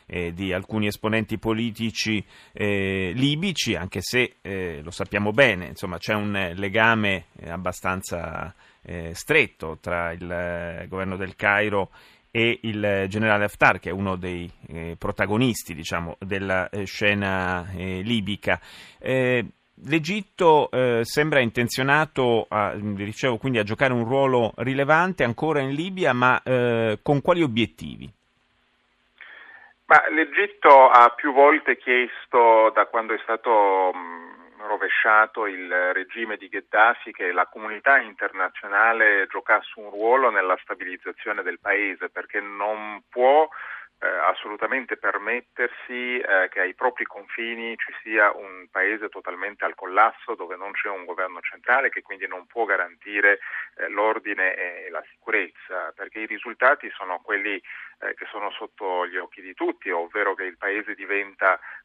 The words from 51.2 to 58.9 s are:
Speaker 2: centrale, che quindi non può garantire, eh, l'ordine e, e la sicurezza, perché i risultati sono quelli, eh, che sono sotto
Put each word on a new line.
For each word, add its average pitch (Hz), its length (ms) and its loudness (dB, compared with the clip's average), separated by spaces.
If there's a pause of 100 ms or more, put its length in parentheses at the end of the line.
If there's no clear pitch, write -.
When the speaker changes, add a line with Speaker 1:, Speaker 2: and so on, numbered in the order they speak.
Speaker 2:
centrale, 123 480 -2
che - 120 -10
quindi 98 240 -12
non 92 220 -12
può 117 160 -6
garantire, 101 760 0 (360)
eh, - 140 -6
l'ordine 104 640 -2
e, 90 320 -10
e - 20 -14
la 82 220 -10
sicurezza, 92 840 -6
perché - 260 -14
i 110 60 -8
risultati 113 720 -2
sono 92 260 -8
quelli, 101 340 -4
eh, - 600 -12
che - 160 -16
sono 101 200 -8
sotto 92 560 -6